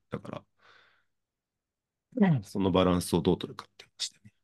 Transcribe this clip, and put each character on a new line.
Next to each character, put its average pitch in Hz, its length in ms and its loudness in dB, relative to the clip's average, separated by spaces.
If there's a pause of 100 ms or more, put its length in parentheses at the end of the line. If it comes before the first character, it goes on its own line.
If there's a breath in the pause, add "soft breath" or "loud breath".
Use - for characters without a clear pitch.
(100)
だ - 80 -12
か - 260 -14 (1700 soft breath)
ら、 170 240 2
そ - 180 -8
の 95 100 2
バ 92 140 4
ラ 90 100 4
ン 87 60 2
ス - 140 -4
を 85 80 2
ど 90 120 2
う - 40 -10
取 - 120 -12
る - 40 -18
か - 120 -18
っ - 120 -20
て - 80 -20
話 - 240 -12
だ - 80 -20
よ - 60 -20
ね。 - 80 -20 (120)